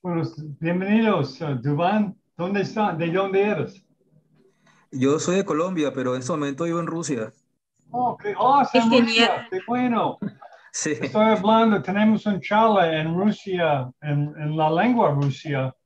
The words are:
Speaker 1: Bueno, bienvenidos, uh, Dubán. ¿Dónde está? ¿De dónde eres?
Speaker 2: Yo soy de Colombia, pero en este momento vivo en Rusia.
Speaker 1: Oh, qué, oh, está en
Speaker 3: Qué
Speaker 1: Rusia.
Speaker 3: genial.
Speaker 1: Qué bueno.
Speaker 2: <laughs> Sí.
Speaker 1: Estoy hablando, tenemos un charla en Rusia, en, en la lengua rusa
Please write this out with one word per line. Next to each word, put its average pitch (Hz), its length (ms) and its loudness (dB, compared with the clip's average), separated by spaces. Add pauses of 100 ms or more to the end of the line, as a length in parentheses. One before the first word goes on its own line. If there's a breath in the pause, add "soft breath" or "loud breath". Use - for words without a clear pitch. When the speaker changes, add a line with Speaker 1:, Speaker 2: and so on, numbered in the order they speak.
Speaker 1:
Bueno, 175 200 -2 (380)
bienvenidos, 185 800 0
uh, 151 200 -4
Dubán. 175 560 0 (200)
¿Dónde 190 260 -2
está? 208 300 -2
¿De 165 180 -2
dónde 190 320 0
eres? 202 400 -4 (1080 soft breath)
Speaker 2:
Yo 139 280 0
soy 175 180 -2
de 196 80 0
Colombia, 156 500 -2
pero 127 200 -2
en 131 60 -6
este 127 120 -6
momento 143 320 -4
vivo 170 160 -2
en 165 60 -6
Rusia. 151 460 -6 (580)
Speaker 1:
Oh, 247 260 -2
qué, 415 220 -6
oh, 269 220 4
está 254 220 2
en 226 80 2
Speaker 3:
Qué 240 100 6
Speaker 1:
Rusia. 226 260 2
Speaker 3:
genial. - 240 -4
Speaker 1:
Qué 185 160 -4
bueno. 240 540 -2
Speaker 2:
<laughs> - 200 -10 (380 loud breath)
Sí. - 120 -4 (100)
Speaker 1:
Estoy 208 240 0
hablando, 220 560 4
tenemos 208 460 2
un 196 120 -2
charla 190 640 2
en 165 160 -2
Rusia, 175 760 0 (120)
en, 147 360 -2
en 151 200 -4
la 156 120 2
lengua 202 440 2
rusa 139 600 -2 (120)